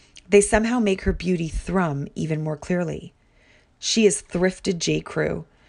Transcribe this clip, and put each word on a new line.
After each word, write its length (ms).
they 120
somehow 380
make 220
her 120
beauty 340
thrum 680
even 300
more 140
clearly. 560
She 260
is 160
thrifted 560
J. 240
Crew. 440